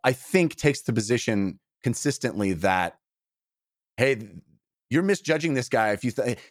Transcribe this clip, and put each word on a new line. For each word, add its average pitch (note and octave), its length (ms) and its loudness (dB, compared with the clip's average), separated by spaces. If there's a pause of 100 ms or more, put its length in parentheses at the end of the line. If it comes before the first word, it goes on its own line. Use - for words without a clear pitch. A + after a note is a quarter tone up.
I B2+ 80 2
think, E3 440 2
takes - 260 0
the A#2+ 120 -2
position G#2+ 640 0 (240)
consistently A2+ 720 -2
that, F2+ 460 0 (960)
"Hey, A2+ 340 -2 (600)
you're D#3+ 140 2
misjudging D#3+ 520 0
this B2 120 -2
guy A2 240 2
if G2+ 120 -4
you A#2+ 80 -2
th-, A#2+ 260 -2 (140)